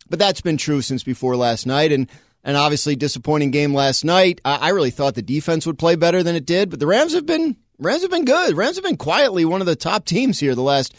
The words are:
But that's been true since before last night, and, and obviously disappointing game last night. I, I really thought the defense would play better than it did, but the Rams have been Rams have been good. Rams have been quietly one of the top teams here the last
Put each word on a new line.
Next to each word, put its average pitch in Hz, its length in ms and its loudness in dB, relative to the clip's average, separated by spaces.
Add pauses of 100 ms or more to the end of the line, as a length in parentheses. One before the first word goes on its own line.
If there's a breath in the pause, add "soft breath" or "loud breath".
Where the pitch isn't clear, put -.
But 170 100 -6
that's 196 220 0
been 160 160 -2
true 143 240 -2
since 127 220 -4
before 127 340 -4
last 120 300 -2
night, 147 260 2
and, 135 160 0 (360 soft breath)
and 143 120 -2
obviously 147 400 0
disappointing 143 540 -2
game 143 240 0
last 139 320 0
night. 185 360 4
I, 139 140 0
I 139 140 0
really 165 200 2
thought 139 260 -2
the 120 60 -6
defense 151 440 -2
would 160 120 -6
play 170 180 4
better 170 260 2
than 170 120 0
it 143 120 -4
did, 180 240 0
but 139 100 -10
the 143 60 0
Rams 277 260 2
have 311 140 -2
been 320 300 -2 (220)
Rams 233 240 -2
have 359 80 -4
been 339 140 0
good. 262 320 2
Rams 269 200 0
have 381 80 -8
been 285 120 -2
quietly 190 480 0
one 175 160 0
of 185 60 -2
the 165 100 0
top 196 280 -4
teams 226 360 0
here 135 140 2
the 123 80 -2
last 139 360 0